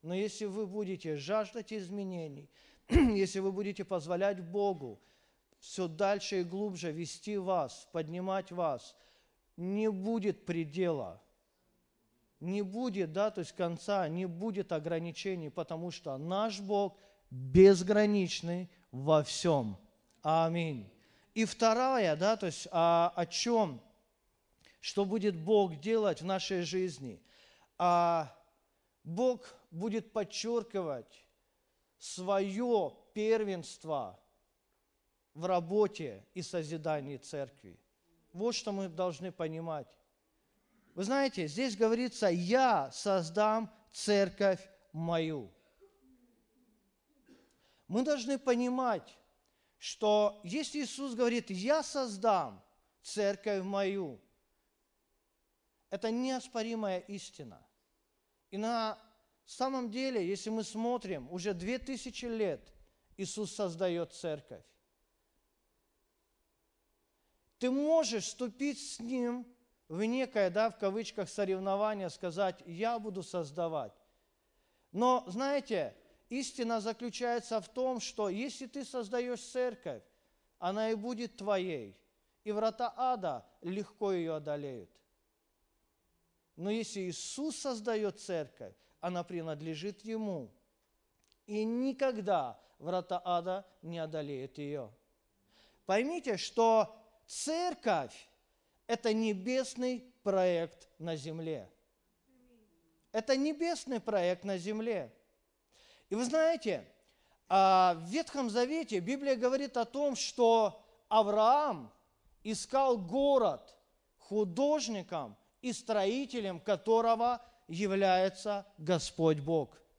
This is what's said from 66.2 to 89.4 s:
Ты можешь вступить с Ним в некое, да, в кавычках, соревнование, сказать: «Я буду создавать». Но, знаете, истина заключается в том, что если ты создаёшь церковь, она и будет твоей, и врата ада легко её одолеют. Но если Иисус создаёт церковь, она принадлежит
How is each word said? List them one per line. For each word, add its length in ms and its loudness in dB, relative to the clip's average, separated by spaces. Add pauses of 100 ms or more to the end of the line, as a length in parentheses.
Ты 120 0
можешь 540 2
вступить 540 -6
с 220 -12
Ним 460 -4 (420)
в 160 -4
некое, 460 2
да, 200 2
в 80 -18
кавычках, 500 -2
соревнование, 800 0
сказать: 560 -2
«Я 320 -4
буду 240 -8
создавать». 720 -4 (1000)
Но, 340 2
знаете, 680 -2 (320)
истина 520 -4
заключается 800 -4
в 80 -16
том, 320 -2
что 280 -4
если 380 -6
ты 180 -10
создаёшь 560 -4
церковь, 600 -6 (560)
она 320 0
и 40 2
будет 420 -6
твоей, 600 -2 (480)
и 80 -4
врата 440 0
ада 480 -2 (180)
легко 500 -4
её 220 -2
одолеют. 560 -8 (1700)
Но 140 -4
если 300 -4
Иисус 560 -6
создаёт 640 -2
церковь, 540 -8 (260)
она 220 -4
принадлежит 840 -8